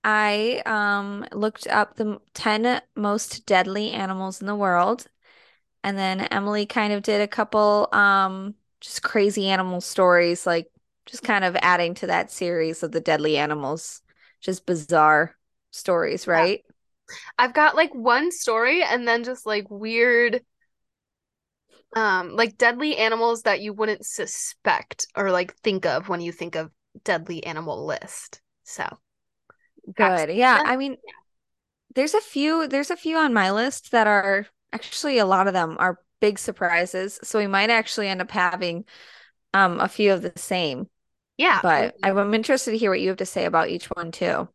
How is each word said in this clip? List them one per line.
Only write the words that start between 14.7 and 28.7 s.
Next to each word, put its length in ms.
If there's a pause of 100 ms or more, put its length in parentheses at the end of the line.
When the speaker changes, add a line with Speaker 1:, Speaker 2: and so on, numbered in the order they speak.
Speaker 1:
stories, 560
Speaker 2:
Yeah. 80
Speaker 1:
right? 300 (760)
Speaker 2:
I've 160
got, 220
like, 180
one 380
story 500
and 260
then 160
just, 220
like, 240
weird, 720 (1500)
um, 420
like, 220
deadly 400
animals 440
that 180
you 120
wouldn't 320
suspect 1000 (100)
or, 140
like, 300
think 260
of 240
when 100
you 120
think 240
of 140 (340)
deadly 420
animal 400
list. 560 (220)
So 200 (1000)